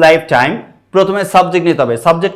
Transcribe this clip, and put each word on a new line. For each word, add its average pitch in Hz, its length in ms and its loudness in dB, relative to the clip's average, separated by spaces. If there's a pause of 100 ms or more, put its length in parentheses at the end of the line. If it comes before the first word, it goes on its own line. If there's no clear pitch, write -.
lifetime 160 480 0 (400)
প্রথমে 190 280 0 (120)
সাবজেক্ট 175 360 0
নিতে 143 140 0
হবে। 117 120 -2 (100)
সাবজেক্ট 170 300 0